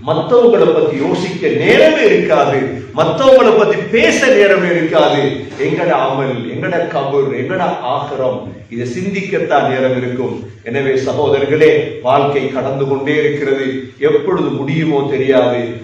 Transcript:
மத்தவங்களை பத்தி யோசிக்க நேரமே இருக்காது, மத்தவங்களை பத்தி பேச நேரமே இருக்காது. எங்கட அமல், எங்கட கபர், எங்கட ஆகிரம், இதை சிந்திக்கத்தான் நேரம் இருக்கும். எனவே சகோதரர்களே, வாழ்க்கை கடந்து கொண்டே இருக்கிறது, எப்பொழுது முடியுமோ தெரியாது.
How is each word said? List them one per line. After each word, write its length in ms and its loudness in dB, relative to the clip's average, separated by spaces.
மத்தவங்களை 680 4
பத்தி 220 0
யோசிக்க 520 -2
நேரமே 560 4
இருக்காது, 800 2
மத்தவங்களை 600 4
பத்தி 180 2
பேச 500 0
நேரமே 400 4
இருக்காது. 800 0
எங்கட 320 -2
அமல், 680 -2
எங்கட 300 -2
கபர், 440 -2
எங்கட 480 -4
ஆகிரம், 760 -4
இதை 180 -6
சிந்திக்கத்தான் 800 -2
நேரம் 280 -2
இருக்கும். 540 -6
எனவே 320 -2
சகோதரர்களே, 1080 0
வாழ்க்கை 480 0
கடந்து 400 -4
கொண்டே 260 -2
இருக்கிறது, 840 -2
எப்பொழுது 500 0
முடியுமோ 640 -2
தெரியாது. 720 0